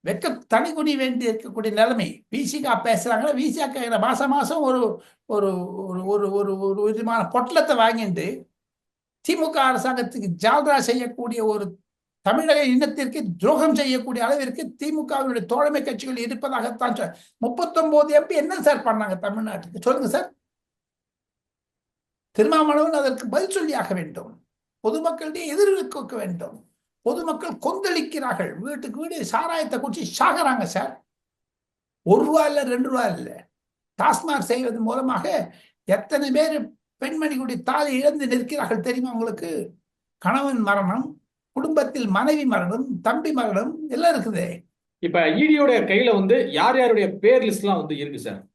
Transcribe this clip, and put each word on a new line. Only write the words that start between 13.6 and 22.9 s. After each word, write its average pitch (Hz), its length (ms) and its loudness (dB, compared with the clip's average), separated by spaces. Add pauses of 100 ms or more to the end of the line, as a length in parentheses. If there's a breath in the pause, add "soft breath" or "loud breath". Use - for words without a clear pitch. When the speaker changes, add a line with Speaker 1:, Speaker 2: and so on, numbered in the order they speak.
Speaker 1:
செய்யக்கூடிய 247 500 0
அளவிற்கு 269 500 -2
தி 302 180 -6
மு 302 120 -2
கவினுடைய 262 400 -2
தோழமை 269 380 0
கட்சிகள் 254 440 -6
இருப்பதாகத்தான் 240 680 -4
சொல்-, - 220 -6 (200 loud breath)
முப்பத்தொன்பது 302 800 2
எம் 294 120 6
பி 370 80 -4
என்ன 320 280 0
சார் 294 200 4
பண்ணாங்க 214 400 0
தமிழ்நாட்டுக்கு? 202 580 -8
சொல்லுங்க 262 280 2
சார். - 240 -2 (2000)
திருமாவளவன் 302 600 4